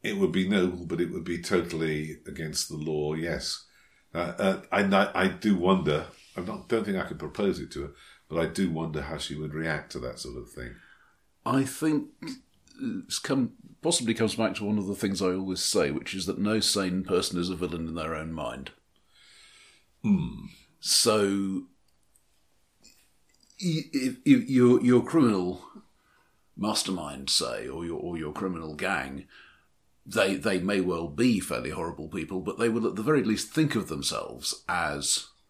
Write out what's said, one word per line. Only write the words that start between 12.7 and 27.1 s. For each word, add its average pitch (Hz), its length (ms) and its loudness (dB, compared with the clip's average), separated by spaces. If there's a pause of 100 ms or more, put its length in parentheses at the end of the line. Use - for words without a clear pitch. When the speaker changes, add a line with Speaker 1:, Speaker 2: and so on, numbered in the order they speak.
Speaker 2:
it's - 400 -6
come, 135 360 0 (260)
possibly 131 320 0
comes 110 220 0
back 110 220 0
to 104 80 -6
one 107 120 0
of 98 100 -2
the 98 80 -2
things 98 280 -2
I 92 100 4
always 92 300 -2
say, 80 280 2
which - 240 -4
is 92 120 -4
that - 120 -2
no 104 220 2
sane 95 440 0
person 90 360 0
is 87 80 0
a 92 80 -4
villain 82 320 -4
in 82 60 -6
their 80 200 -4
own 80 200 -6
mind. 67 380 -8 (1300)
Speaker 1:
Hmm. 131 420 2 (340)
Speaker 2:
So, 98 840 2 (2000)
y-, 160 320 -2
if, 127 320 -2
if 127 240 8
your, 123 320 8
your 123 200 8
criminal 104 600 4 (960)
mastermind, 80 720 -4